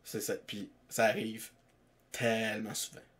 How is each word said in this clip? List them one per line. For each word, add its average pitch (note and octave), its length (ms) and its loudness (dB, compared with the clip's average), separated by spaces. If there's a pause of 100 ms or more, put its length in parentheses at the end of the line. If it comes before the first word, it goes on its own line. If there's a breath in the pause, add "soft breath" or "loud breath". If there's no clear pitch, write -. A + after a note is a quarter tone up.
C'est - 180 -6
ça. - 120 -2 (140)
Puis G#2 220 -6 (200)
ça A2+ 160 6
arrive A2 440 0 (600)
tellement A2 640 0
souvent. - 260 -6 (180)